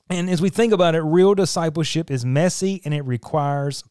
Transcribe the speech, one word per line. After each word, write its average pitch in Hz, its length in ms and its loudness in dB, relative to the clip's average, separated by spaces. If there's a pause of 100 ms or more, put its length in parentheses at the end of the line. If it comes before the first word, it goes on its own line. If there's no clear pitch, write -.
And 180 220 -4
as 175 100 0
we 190 80 2
think 226 240 2
about 175 220 4
it, 165 60 0
real 180 340 4
discipleship 165 760 -2
is 127 140 -2
messy 175 580 0
and 147 120 -4
it 147 100 -4
requires 143 880 -4